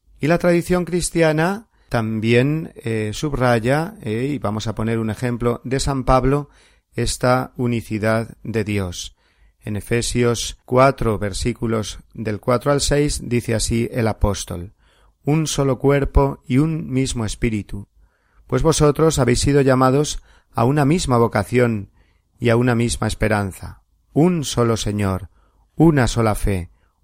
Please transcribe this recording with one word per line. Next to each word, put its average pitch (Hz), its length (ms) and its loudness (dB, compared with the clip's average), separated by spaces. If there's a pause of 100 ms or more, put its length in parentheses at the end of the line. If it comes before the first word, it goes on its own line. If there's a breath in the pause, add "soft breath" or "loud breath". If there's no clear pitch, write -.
(200)
Y 135 60 -2
la 165 100 2
tradición 175 480 0
cristiana 165 840 0 (200)
también, 120 840 0
eh, 110 360 -4
subraya, 127 880 0
eh, 120 320 -4
y - 60 -4
vamos 107 280 -6
a 107 80 -4
poner 113 240 -2
un 113 120 -2
ejemplo 120 540 -2
de 131 160 -4
San 135 240 -2
Pablo, 131 440 2 (460 soft breath)
esta 127 640 0
unicidad 110 840 -2
de 107 220 -4
Dios. 98 520 -6 (440)
En 104 160 -6
Efesios 120 880 -2
cuatro, 127 540 2
versículos 110 800 -4 (160)
del 107 260 -6
cuatro 123 320 0
al 143 80 2
seis, 147 480 0
dice 117 260 -2
así 117 380 0
el 113 160 0
apóstol: 98 640 -4 (500)
"Un 156 240 0
solo 135 320 0
cuerpo 139 680 2
y 127 120 2
un 156 320 0
mismo 127 360 -2
espíritu, 104 640 -6 (580)
pues 131 160 0
vosotros 151 560 2
habéis 123 220 2
sido 143 200 4
llamados 131 640 2 (300 soft breath)
a 117 120 0
una 143 200 2
misma 135 340 2
vocación 113 720 0 (480)
y 120 100 0
a 117 80 4
una 123 180 4
misma 113 320 0
esperanza, 104 760 -4 (300)
un 165 320 2
solo 117 320 0
Señor, 101 520 -2 (480)
una 151 320 6
sola 113 260 0
fe, 95 360 -2 (340)